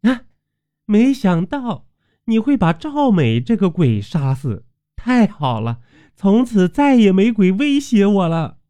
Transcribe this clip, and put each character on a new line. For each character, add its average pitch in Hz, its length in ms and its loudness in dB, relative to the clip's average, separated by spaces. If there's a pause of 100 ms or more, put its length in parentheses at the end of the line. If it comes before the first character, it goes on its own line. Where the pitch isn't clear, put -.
“啊， 240 200 0 (600)
没 226 280 2
想 180 320 0
到 240 420 -8 (400)
你 226 120 0
会 277 180 0
把 170 160 0
赵 285 380 -2
美 123 300 2
这 226 160 -2
个 190 140 0
鬼 127 300 0
杀 135 340 -4
死， 127 300 -8 (300)
太 240 320 0
好 123 340 -4
了！ 117 200 -6 (340)
从 208 300 2
此 202 240 0
再 285 280 2
也 208 160 4
没 202 200 2
鬼 190 200 2
威 277 280 -2
胁 202 260 0
我 196 220 0
了。” 165 300 -6 (120)